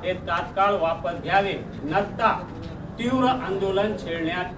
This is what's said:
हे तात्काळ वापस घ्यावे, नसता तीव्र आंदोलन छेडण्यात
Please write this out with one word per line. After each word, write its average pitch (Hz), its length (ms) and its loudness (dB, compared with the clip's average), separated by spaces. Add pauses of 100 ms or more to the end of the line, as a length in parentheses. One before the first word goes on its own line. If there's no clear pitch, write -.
हे 185 80 0
तात्काळ 180 600 2
वापस 165 400 0 (100)
घ्यावे, 185 320 4 (300)
नसता 196 600 0 (520)
तीव्र 254 280 2
आंदोलन 196 720 0
छेडण्यात 170 480 -2 (140)